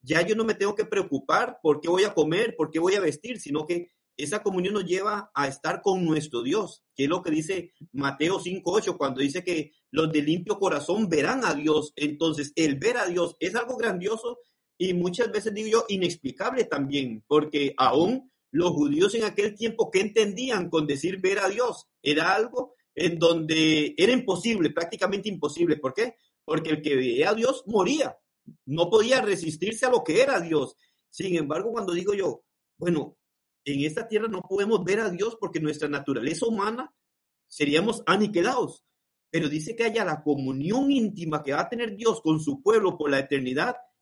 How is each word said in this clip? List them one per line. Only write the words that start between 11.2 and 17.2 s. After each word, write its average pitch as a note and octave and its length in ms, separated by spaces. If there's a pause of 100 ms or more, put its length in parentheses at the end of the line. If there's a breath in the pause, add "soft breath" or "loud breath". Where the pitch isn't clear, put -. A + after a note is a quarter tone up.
a E3 100
Dios. D3+ 400
Entonces, D3 640
el D3+ 200
ver A3 200
a G#3+ 100
Dios F3 320
es F#3 160
algo A#3+ 220
grandioso A3 640 (380 soft breath)
y F#3 180
muchas F3+ 360
veces, G#3 240
digo A3 140
yo, A3+ 200
inexplicable G3 760
también, C3+ 640